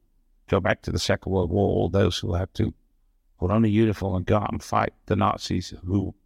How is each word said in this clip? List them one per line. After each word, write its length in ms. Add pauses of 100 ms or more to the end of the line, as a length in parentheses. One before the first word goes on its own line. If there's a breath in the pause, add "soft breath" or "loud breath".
(480)
go 120
back 240
to 80
the 80
Second 320
World 180
War, 180
all 220
those 300
who 160
had 200
to 180 (680)
put 120
on 140
a 20
uniform 480
and 100
go 120
out 140
and 120
fight 300 (140)
the 80
Nazis, 580 (120)
who 280 (120)